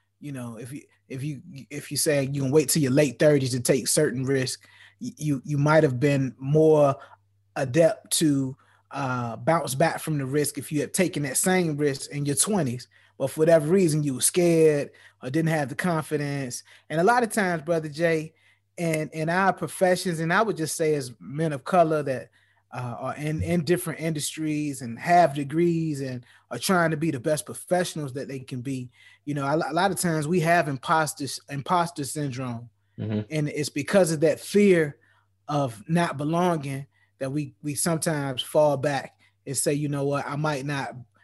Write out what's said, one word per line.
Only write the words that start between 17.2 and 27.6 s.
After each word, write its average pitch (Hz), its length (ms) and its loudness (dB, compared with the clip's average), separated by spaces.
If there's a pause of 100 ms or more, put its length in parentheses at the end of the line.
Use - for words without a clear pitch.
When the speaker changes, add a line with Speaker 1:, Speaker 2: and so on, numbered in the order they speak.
Speaker 1:
of 220 120 -2
times, 180 300 0
Brother 160 260 -2
Jay, 160 440 -2 (440)
and 160 340 -2
in 156 160 -4
our 185 240 2
professions, 180 680 0
and 165 100 -2
I 190 100 4
would 196 140 0
just 151 220 -4
say 156 180 2
as 127 240 -6
men 147 320 -4
of 135 140 -8
color 160 380 4
that, 131 260 -6 (420)
uh, 120 280 -8
are 131 160 -8
in, 156 260 -4
in 170 220 0
different 170 360 -2
industries 151 840 -4
and 117 160 -10
have 170 340 4
degrees 156 680 0
and 127 220 -8 (280)
are 120 80 -8
trying 170 320 2
to 156 60 -2
be 160 120 -2
the 139 100 -4
best 151 280 -2
professionals 156 640 -4